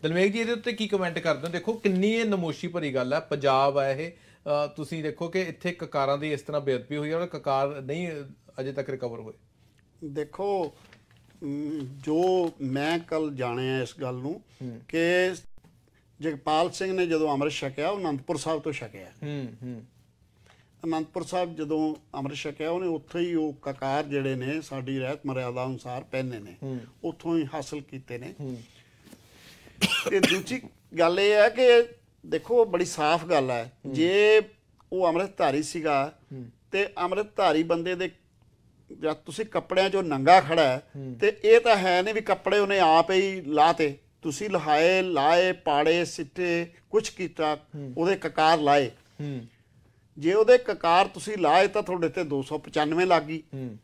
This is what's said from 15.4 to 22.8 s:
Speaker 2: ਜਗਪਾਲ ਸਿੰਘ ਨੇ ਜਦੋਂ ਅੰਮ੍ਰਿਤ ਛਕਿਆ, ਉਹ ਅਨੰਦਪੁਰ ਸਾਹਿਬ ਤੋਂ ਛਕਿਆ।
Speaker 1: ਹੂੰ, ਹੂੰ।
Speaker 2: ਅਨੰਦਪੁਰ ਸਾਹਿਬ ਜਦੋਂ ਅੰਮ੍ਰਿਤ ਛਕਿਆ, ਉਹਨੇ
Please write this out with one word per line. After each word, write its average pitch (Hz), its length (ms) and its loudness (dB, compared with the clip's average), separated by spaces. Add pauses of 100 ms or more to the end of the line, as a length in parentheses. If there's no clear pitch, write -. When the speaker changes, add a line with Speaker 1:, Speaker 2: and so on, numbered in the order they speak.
Speaker 2:
ਜਗਪਾਲ 156 500 0
ਸਿੰਘ 190 220 -6
ਨੇ 185 140 0
ਜਦੋਂ 156 260 2
ਅੰਮ੍ਰਿਤ 143 200 0
ਛਕਿਆ, 143 360 -4
ਉਹ 202 100 -4
ਅਨੰਦਪੁਰ 156 380 -4
ਸਾਹਿਬ 156 260 -4
ਤੋਂ 156 100 -6
ਛਕਿਆ। 104 340 -12 (160)
Speaker 1:
ਹੂੰ, 147 240 -8 (160)
ਹੂੰ। 120 200 -12 (1000)
Speaker 2:
ਅਨੰਦਪੁਰ 160 400 -6
ਸਾਹਿਬ 175 320 -4
ਜਦੋਂ 156 380 -2 (200)
ਅੰਮ੍ਰਿਤ 135 240 -8
ਛਕਿਆ, 151 320 -6
ਉਹਨੇ 180 160 -4